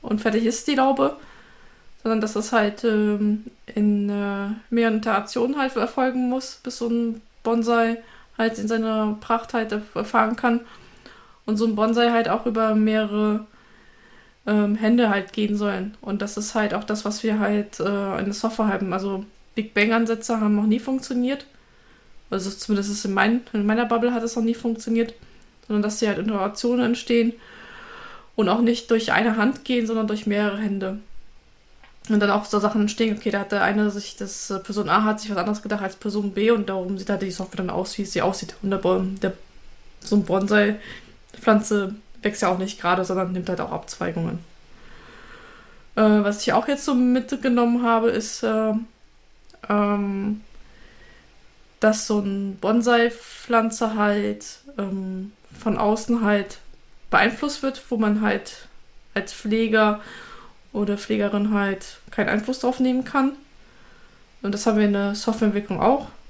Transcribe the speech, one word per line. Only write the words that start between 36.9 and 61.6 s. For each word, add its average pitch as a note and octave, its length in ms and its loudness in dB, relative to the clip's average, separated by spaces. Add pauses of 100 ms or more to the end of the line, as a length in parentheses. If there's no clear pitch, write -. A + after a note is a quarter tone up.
sieht F#3+ 120 -10
halt G3 120 0
die F#3+ 100 -4
Software F#3 260 -8
dann F3+ 120 -4
aus, F#3 280 -6
wie G3+ 80 -4
sie F#3 160 -4
aussieht. - 420 -2
Und G3 80 0
der G3 60 0
Bon-, F#3+ 440 0
der, F#3 120 0 (640)
so - 160 0
ein G3+ 100 6
Bonsai-Pflanze G#3 1700 0 (280)
wächst G#3 180 -2
ja F#3+ 80 4
auch F3+ 80 2
nicht F#3+ 240 -6
gerade, F3+ 240 2
sondern F#3 280 -2
nimmt F3+ 160 -4
halt F3+ 120 -2
auch D3+ 100 -6
Abzweigungen. E3+ 680 -6 (1600)
Äh, G#3 60 4
was G#3 400 4
ich - 120 0
auch A#3 140 2
jetzt C#4 180 0
so C#4+ 100 2
mitgenommen B3 880 2
habe, A#3 260 4
ist, - 320 -4
äh, A3 320 2 (960)
ähm, G3+ 720 0 (1400)
dass G#3+ 280 2
so G#3 120 2
ein G3 400 -4
Bonsai-Pflanze A3+ 1400 0
halt, G#3 640 -2 (180)
ähm, F#3+ 560 -6 (260)
von G#3+ 180 -2
außen A3+ 460 0
halt G3+ 340 0 (540)
beeinflusst B3 500 2
wird, C4+ 280 -4
wo A#3+ 80 -2
man G#3 240 2
halt G3+ 460 -4 (460)
als G3 200 -6
Pfleger G#3+ 680 2 (720)
oder G3+ 240 0
Pflegerin G#3 560 0
halt G3 440 -2 (140)